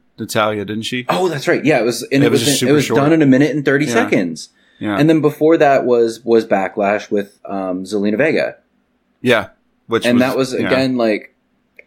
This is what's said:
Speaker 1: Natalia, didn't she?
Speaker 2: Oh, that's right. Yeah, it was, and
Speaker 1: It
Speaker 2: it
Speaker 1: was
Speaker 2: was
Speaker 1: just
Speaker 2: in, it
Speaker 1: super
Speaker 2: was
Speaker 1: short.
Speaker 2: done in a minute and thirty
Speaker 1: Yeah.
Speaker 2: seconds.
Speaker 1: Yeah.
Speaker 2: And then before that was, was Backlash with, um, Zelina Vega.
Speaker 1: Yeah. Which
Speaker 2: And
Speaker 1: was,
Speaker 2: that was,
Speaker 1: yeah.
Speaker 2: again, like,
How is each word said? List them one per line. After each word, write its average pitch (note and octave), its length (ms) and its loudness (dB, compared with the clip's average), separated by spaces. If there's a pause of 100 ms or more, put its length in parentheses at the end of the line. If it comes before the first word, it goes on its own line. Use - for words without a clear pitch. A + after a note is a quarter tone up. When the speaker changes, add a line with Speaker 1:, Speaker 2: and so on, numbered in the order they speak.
(180)
Speaker 1:
Natalia, G#2+ 460 -2
didn't G#2+ 200 -8
she? B2+ 240 -8
Speaker 2:
Oh, F3+ 200 -2
that's D3 200 -4
right. C#3+ 160 0
Yeah, C#3 160 2
it A2 40 -2
was, A#2+ 200 -4
and C#3 180 0
Speaker 1:
It - 40 4
Speaker 2:
it A2+ 40 2
Speaker 1:
was A#2 120 2
Speaker 2:
was C3 80 0
Speaker 1:
just C3 120 -2
Speaker 2:
in, B2+ 60 0
it - 20 2
Speaker 1:
super D3 60 4
Speaker 2:
was C3 80 2
Speaker 1:
short. A#2 160 0
Speaker 2:
done D3 120 2
in D#3+ 100 4
a C#3+ 40 4
minute C3+ 280 4
and D3 100 -4
thirty C#3+ 220 0
Speaker 1:
Yeah. A#2+ 60 -4
Speaker 2:
seconds. A2 580 -2 (280)
Speaker 1:
Yeah. G#2 180 -6
Speaker 2:
And D3 120 2
then D#3+ 120 2
before D3+ 360 2
that C#3 280 2
was, A#2 400 0
was A2+ 220 2
Backlash G2+ 640 -2
with, G2+ 340 -4
um, F#2 400 -8
Zelina G#2 320 -2
Vega. A#2 420 -2 (640)
Speaker 1:
Yeah. A2+ 280 0 (400)
Which A2+ 180 -2
Speaker 2:
And A#2+ 120 4
Speaker 1:
was, - 40 4
Speaker 2:
that C3 140 -2
was, B2+ 180 -2
Speaker 1:
yeah. G#2+ 140 -4
Speaker 2:
again, C3 280 0
like, A2 380 -2 (520)